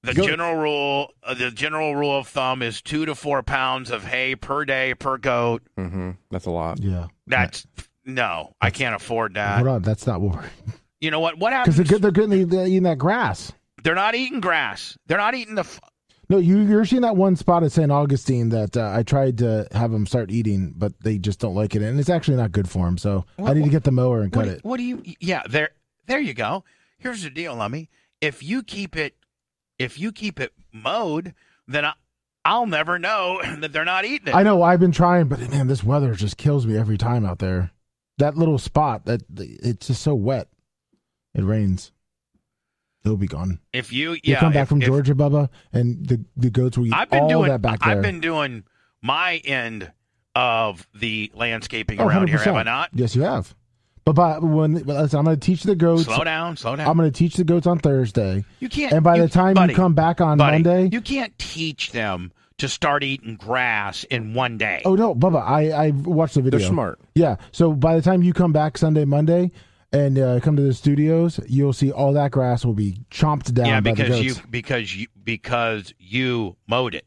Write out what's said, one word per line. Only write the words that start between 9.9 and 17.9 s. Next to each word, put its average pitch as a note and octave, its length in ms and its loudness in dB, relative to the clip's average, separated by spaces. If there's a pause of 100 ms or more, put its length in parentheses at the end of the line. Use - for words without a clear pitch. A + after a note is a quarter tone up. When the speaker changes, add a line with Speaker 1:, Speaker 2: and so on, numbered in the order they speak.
Speaker 3:
not F#2+ 160 -4
what F#2+ 140 -2
we're - 140 -14 (500)
Speaker 1:
You D#3 100 -4
know D#3 100 -2
what? E3 180 -4
What G3+ 140 0
Speaker 3:
'Cause B3 240 2
Speaker 1:
happens? D#3+ 140 2
Speaker 3:
they're, G#3 80 6
they're G3+ 140 2
getting, F#3+ 360 2
they're F#3 180 0
eating F#3 180 2
that E3+ 140 2
grass. E3+ 540 -2 (320)
Speaker 1:
They're D#3+ 100 0
not G3+ 200 0
eating B3+ 260 -4
grass. D#3 560 -2 (100)
They're E3+ 120 0
not G#3+ 160 0
eating A3 200 -10
the G#3 80 -2
f- - 180 -12 (500)
Speaker 3:
No, F#3+ 80 6
you, F#3 220 4
you're G#3 260 4
seeing B3 160 2
that A3+ 140 2
one F#3 200 4
spot E3+ 260 2
at D3+ 100 2
Saint D3+ 200 2